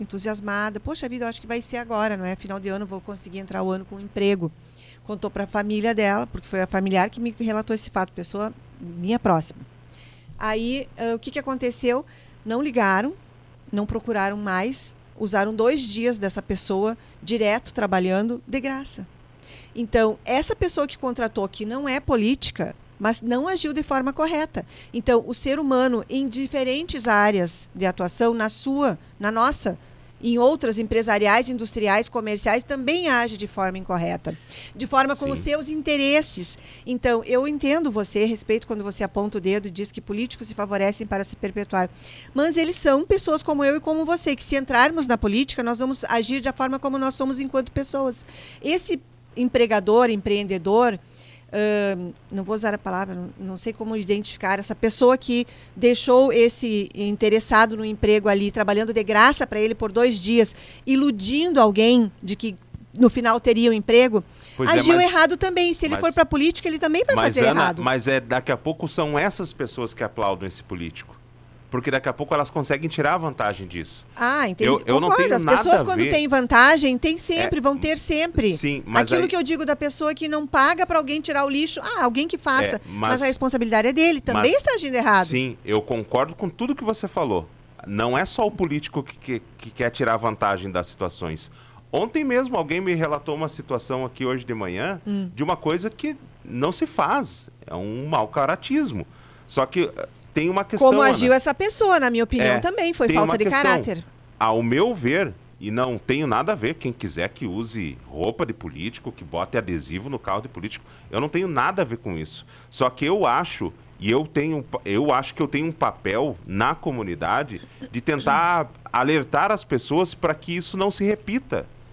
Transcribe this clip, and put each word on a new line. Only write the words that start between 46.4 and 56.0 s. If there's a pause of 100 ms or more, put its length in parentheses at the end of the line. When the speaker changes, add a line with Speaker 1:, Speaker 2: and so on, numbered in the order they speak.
Speaker 1:
da
forma
como
nós
somos
enquanto
pessoas. (380)
Esse (340)
empregador,
empreendedor, (540)
ahn, (180)
não
vou
usar
a
palavra,
não,
não
sei
como
identificar
essa
pessoa
que (300)
deixou